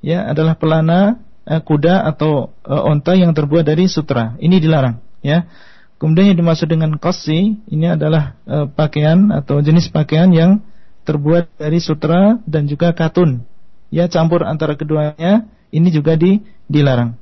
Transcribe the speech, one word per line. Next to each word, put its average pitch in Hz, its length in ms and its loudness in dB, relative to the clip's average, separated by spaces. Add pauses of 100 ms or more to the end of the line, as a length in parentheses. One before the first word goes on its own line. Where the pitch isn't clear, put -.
Ya, 156 240 -4
adalah 156 320 0
pelana, 165 560 2 (320)
eh, 160 160 -2
kuda 160 480 2
atau, 147 400 -2 (160)
eh, 139 140 -2 (100)
onta 151 240 0
yang 175 160 4
terbuat 151 320 0
dari 156 240 2
sutra. 120 480 -4
Ini 180 240 2
dilarang, 139 400 0 (240)
ya. 165 240 0 (480)
Kemudian 175 400 2
yang 170 80 0
dimaksud 165 240 0
dengan 156 320 -2
qassi 180 560 -2 (160)
ini 156 160 0
adalah, 156 560 0
eh, 147 240 -4
pakaian 156 640 2
atau 143 320 -2
jenis 165 240 2
pakaian 156 400 2
yang 180 320 4 (420)
terbuat 156 560 -2
dari 156 240 -2
sutra 175 640 2
dan 147 240 -2
juga 165 240 0
katun. 156 480 0 (480)
Ya, 170 160 0
campur 170 400 0
antara 147 320 -4
keduanya, 156 720 -2 (240)
ini 165 160 2
juga 156 240 2
di-, 185 320 2 (240)
dilarang. 127 520 0